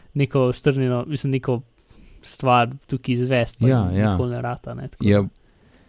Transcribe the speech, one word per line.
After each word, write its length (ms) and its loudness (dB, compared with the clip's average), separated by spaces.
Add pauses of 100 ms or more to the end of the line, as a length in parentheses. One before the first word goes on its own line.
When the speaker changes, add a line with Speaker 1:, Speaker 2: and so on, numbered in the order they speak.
(100)
Speaker 1:
neko 400 0
strnjeno, 540 0
mislim, 280 -4
neko 300 -2 (560)
stvar 520 0 (120)
tukaj 320 -4
izvesti, 440 0
pa 100 4
Speaker 2:
Ja, 140 4
Speaker 1:
jim 160 0
Speaker 2:
ja. 120 2
Speaker 1:
nikoli 200 -2
ne 100 -6
rata, 320 -8
ne, 140 -12
tako 180 -8
Speaker 2:
Ja, 160 6
Speaker 1:
da. 80 -2 (600)